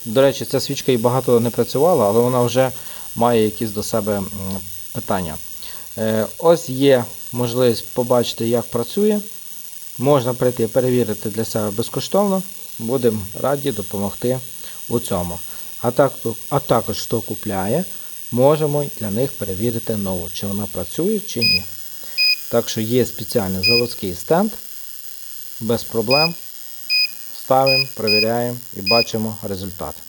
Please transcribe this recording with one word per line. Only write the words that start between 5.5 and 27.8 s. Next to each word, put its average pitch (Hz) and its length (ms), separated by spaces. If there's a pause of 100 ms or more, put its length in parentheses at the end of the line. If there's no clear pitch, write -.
Е, 110 280 (120)
ось 165 300
є 131 360 (280)
можливість 120 560
побачити, 120 600
як 117 160
працює. 202 560 (760)
Можна 127 360
прийти 120 340
перевірити 123 640
для 110 140
себе 107 260
безкоштовно. 190 720 (360)
Будемо 113 440 (180)
раді 139 320
допомогти 104 680 (480)
у 117 120
цьому. 87 380 (420)
А 120 100
так, 131 220 (380)
а 139 80
також, 117 420
хто 117 200
купляє, 104 640 (460)
можемо 147 560 (140)
для 107 100
них 127 220
перевірити 110 640
нову, 95 380
чи - 120
вона 101 200
працює, 175 540
чи - 200
ні. - 240 (880)
Так 117 180
що 113 120
є 117 260
спеціальний 95 580
заводський 101 500
стенд. 185 360 (1080)
Без 113 240
проблем. 135 500 (1040)
Ставимо, 131 560